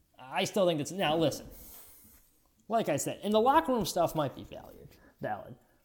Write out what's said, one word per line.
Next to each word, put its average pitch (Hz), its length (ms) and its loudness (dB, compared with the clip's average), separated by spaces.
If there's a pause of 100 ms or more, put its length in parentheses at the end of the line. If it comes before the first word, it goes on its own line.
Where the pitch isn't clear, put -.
(180)
I 147 260 -4
still 190 220 2
think 165 120 4
that's, 147 140 -4
now 165 240 0
listen, 160 300 0 (1200)
like 214 200 2
I 151 80 2
said, - 260 -4
and 208 120 0
the 220 60 6
locker 277 320 4
room 226 120 2
stuff 170 300 0
might 147 200 -2
be - 140 -14
valid, - 280 -18 (440)
valid. 110 340 -8 (300)